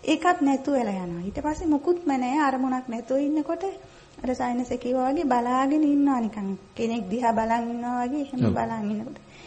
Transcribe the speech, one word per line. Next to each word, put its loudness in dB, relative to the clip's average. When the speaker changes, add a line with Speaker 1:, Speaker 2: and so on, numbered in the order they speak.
Speaker 1:
ඒකත් 2
නැතු 2
වෙලා 2
යනවා. -6
ඊට -6
පස්සේ -2
මුකුත්ම 2
නෑ 0
අරමුණක් 0
නැතුව -2
ඉන්නකොට 0
අර -4
සයිනස් -2
එක -4
කිව්වා 0
වගේ 0
බලාගෙන 2
ඉන්නවා 4
නිකන්. -4
කෙනෙක් -4
දිහා 0
බලන් 2
ඉන්නවා -4
වගේ -2
එහෙම -4
Speaker 2:
ඔව්. 4
Speaker 1:
බලන් -2
ඉන්නකොට -6